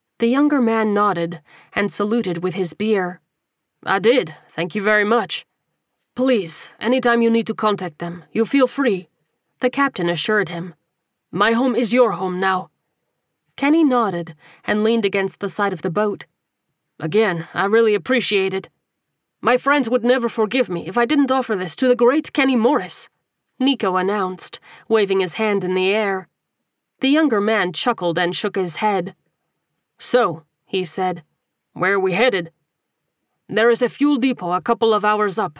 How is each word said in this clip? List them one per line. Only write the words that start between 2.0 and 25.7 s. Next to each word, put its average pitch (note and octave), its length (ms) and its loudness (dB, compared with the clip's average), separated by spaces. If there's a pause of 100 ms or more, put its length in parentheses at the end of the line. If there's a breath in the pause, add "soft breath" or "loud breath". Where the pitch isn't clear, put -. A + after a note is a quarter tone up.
with F3 140 -4
his F#3 180 -4
beer. G3 460 -2 (640)
"I F#3+ 160 0
did, G3+ 360 2 (140)
thank E3+ 260 -6
you G#3 60 -2
very G#3 220 2
much." G#3 420 -2 (720)
"Please, A#3 640 -2
anytime A#3+ 420 2
you A#3 80 4
need A3+ 180 0
to A3 60 -4
contact G3 460 -4
them, E3+ 320 -10
you A3 140 0
feel C4 220 2
free," A3+ 420 -2 (500)
the B3+ 100 0
captain B3 400 -2
assured F3 400 -2
him. E3+ 240 -12 (580)
"My G#3 200 2
home A#3+ 240 2
is A3 160 0
your A#3 220 4
home F3+ 260 -4
now." F#3+ 300 -2 (880)
Kenny D4+ 260 2
nodded G3 520 0 (280 soft breath)
and G#3 200 -2
leaned A3+ 220 2
against G3 340 -2
the G3+ 100 -6
side G3+ 240 -2
of E3+ 80 -10
the - 80 -4
boat. G3+ 360 -2 (760)
"Again, E3+ 540 0
I F3+ 120 -2
really A3 280 4
appreciate G3 600 0
it. F#3+ 160 -8 (720)
My B3 160 4
friends C4+ 320 2
would A3+ 160 0
never A#3+ 240 2
forgive A#3 400 0
me E3+ 180 -6
if F#3+ 100 -4
I A#3+ 80 2
didn't C4+ 260 2
offer B3+ 240 0
this F#3 220 -6
to C4 120 2
the B3 60 4
great B3+ 360 2
Kenny C4+ 240 2
Morris," A3+ 540 0 (500)
Nico A3 380 0
announced, F#3 640 -4 (260 loud breath)
waving G3 320 2
his F3+ 140 -2
hand G#3 320 -2
in F#3 80 -2